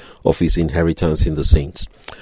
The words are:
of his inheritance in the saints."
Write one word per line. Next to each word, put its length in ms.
of 140
his 180
inheritance 720
in 80
the 80
saints." 460